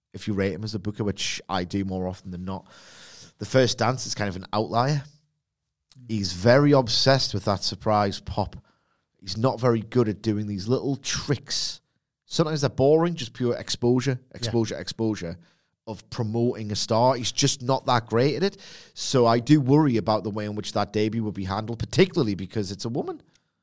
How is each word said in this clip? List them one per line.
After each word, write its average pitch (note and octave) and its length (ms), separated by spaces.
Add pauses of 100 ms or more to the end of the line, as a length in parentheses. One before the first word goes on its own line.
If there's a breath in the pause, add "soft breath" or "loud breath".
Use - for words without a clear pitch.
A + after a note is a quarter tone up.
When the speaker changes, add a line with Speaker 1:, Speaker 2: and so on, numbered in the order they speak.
(120)
Speaker 1:
if - 160
you A2 60
rate G2 180
him F#2 120
as G#2 100
a G#2+ 40
booker, G#2 260
which - 440
I F#2 160
do G2 200
more F#2 240
often F#2 220
than F2+ 140
not. F#2+ 220 (720 loud breath)
The G#2+ 80
first B2+ 320
dance A#2 280
is - 80
kind G#2 140
of F2+ 80
an F#2+ 160
outlier. A#2 520 (1040)
He's G2+ 240
very B2 400
obsessed C3 600
with G2 100
that G2+ 180
surprise G#2 580
pop. - 360 (640)
He's F#2+ 160
not A2 240
very A#2 200
good A2 280
at F#2+ 140
doing G#2+ 240
these G2+ 200
little B2+ 300
tricks. - 840 (460)
Sometimes D#3 360
they're C3+ 80
boring, D#3+ 460
just A#2+ 160
pure A#2+ 240
exposure, B2+ 600 (120)
Speaker 2:
Yeah. - 60
Speaker 1:
exposure, A2+ 400
exposure F#2 600 (500 soft breath)
of - 240
promoting A2 640
a G2+ 40
star. B2 400
He's A#2+ 160
just C3+ 300
not C3 240
that A#2+ 200
great B2 300
at D3+ 80
it. G3 120 (380 loud breath)
So B2 320
I A#2 140
do D3 200
worry C3+ 360
about G#2 280
the G#2+ 60
way G#2 160
in G#2 80
which G#2 180
that G2+ 200
debut G#2+ 320
will G#2 80
be G2 120
handled, G#2+ 360
particularly D#3 540
because F#2+ 360
it's F#2+ 140
a A#2+ 40
woman. C4+ 320 (420)